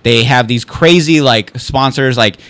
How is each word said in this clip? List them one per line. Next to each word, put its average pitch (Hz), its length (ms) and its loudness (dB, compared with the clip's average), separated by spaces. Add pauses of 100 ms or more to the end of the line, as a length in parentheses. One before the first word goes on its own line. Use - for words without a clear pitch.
They 117 200 2
have 123 240 0
these 117 180 -4
crazy, 165 560 2
like, 120 360 -2
sponsors, 131 600 -2
like, 107 200 -2 (120)